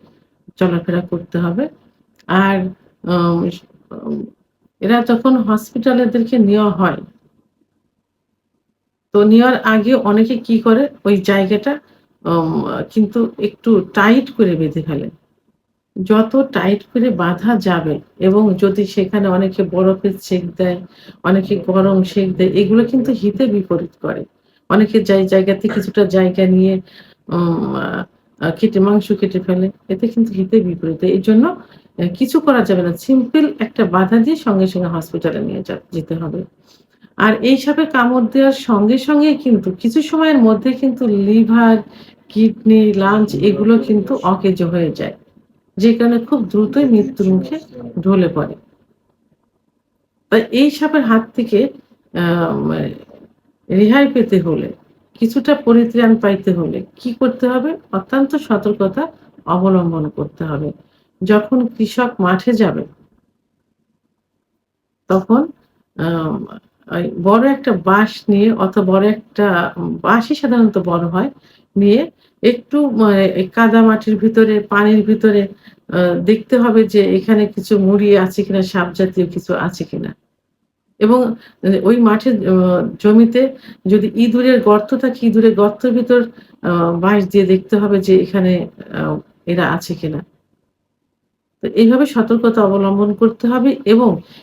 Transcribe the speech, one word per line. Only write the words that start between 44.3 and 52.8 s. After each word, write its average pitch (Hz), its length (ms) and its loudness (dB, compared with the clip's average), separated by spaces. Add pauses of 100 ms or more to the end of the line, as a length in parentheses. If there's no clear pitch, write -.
হয়ে 170 240 -2
যায়, - 240 -10 (640)
যে 220 160 4
কারণে 233 320 2
খুব 285 180 -2
দ্রুতই 208 420 0
মৃত্যুর 208 420 0
মুখে 190 320 -2 (400)
ঢলে 185 300 2
পড়ে। - 260 -6 (1700)
তাই 220 220 2
এই 277 200 2
সাপের 302 300 -2
হাত 226 220 2 (120)
থেকে, 226 240 0 (540)
আহ, 170 440 -2
মানে 151 320 -4 (800)